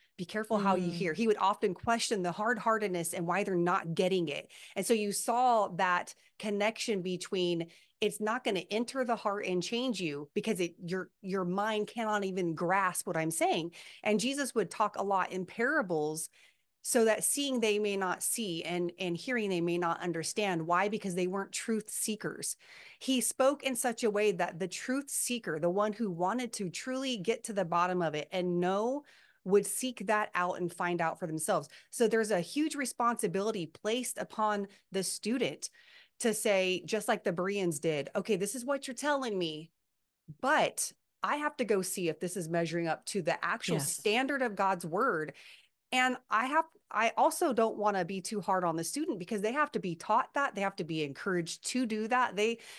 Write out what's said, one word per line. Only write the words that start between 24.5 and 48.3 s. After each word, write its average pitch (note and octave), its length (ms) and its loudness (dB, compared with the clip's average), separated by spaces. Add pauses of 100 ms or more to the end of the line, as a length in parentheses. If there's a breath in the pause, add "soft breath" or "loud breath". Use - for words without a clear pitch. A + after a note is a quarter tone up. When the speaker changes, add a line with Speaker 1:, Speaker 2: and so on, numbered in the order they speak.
Speaker 1:
the F#3 100 -2
truth C4+ 420 -4
seeker, G#3 480 -2
the E3+ 100 2
one G#3+ 240 2
who G#3 180 -2
wanted G#3 440 0
to F#3 160 -4
truly B3+ 480 -4
get A3 260 -2
to A#3 80 -8
the F#3+ 140 0
bottom F3+ 340 2
of D#3 140 0
it D3+ 180 -4
and F3+ 280 0
know, A3 440 0 (400 soft breath)
would G3+ 220 4
seek A#3+ 400 -6
that G#3+ 280 2
out F3+ 200 0
and E3+ 180 -2
find F3 300 0
out D#3+ 160 0
for F3+ 80 -6
themselves. D#3 420 0 (220 loud breath)
So A#3 180 2
there's A3 220 2
a F#3 100 2
huge D4 340 -2
responsibility A3 920 -2
placed A#3 500 -4
upon G#3 500 0 (240 soft breath)
the F#3+ 120 -2
student G3+ 640 -2 (520 soft breath)
to A3+ 120 2
say, F#3+ 540 2
just G#3 220 -2
like G#3+ 160 0
the G3 80 0
Bereans F3+ 460 0
did, D3+ 380 0
"Okay, G3+ 200 0
this G3+ 180 -2
is A#3+ 100 -8
what C#4 220 -2
you're C4 80 -8
telling C4+ 440 -2
me, D#3+ 320 -4 (680)
but C4 520 2 (300)
I A3 140 0
have D4+ 220 -2
to B3+ 80 0
go G3 160 4
see F3+ 260 -2
if D#3 120 -2
this F3+ 180 -4
is D#3+ 100 -4
measuring E3+ 400 0
up - 180 -4
to G3 140 -2
the D#3+ 240 0
actual F3+ 320 0
Speaker 2:
Yes. C#3+ 160 0
Speaker 1:
standard C4 480 2
of A3+ 160 0
God's F#3+ 300 2
word." E3+ 480 0 (580 loud breath)
And B3+ 260 2 (120)
I A3 160 2
have, D#4 200 2 (240)
I A3 260 2
also D4+ 360 4
don't A3+ 240 2
wanna G3+ 280 2
be F#3+ 160 -6
too G#3 200 -4